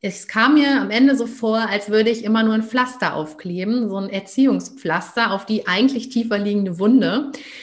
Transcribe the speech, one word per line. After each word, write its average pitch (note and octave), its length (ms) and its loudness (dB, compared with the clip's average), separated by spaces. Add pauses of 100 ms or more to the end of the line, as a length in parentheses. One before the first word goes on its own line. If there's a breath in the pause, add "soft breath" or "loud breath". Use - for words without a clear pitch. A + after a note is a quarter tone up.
es - 260 -10
kam B3 280 2
mir C#4 260 4
am G3 100 -4
Ende C4 240 6
so A#3 120 -2
vor, A3 320 -2
als G#3 300 -4
würde G#3+ 200 4
ich A3+ 140 -2
immer A3 200 2
nur A3 100 2
ein A3 100 0
Pflaster B3 520 -2
aufkleben, F#3 720 -4
so F#3+ 80 -6
ein G3 120 -6
Erziehungspflaster G3 1200 -2
auf G3 140 -4
die G#3+ 220 -4
eigentlich A3+ 420 0
tiefer A3+ 280 -2
liegende G3+ 420 -2
Wunde. A3 520 2 (320 loud breath)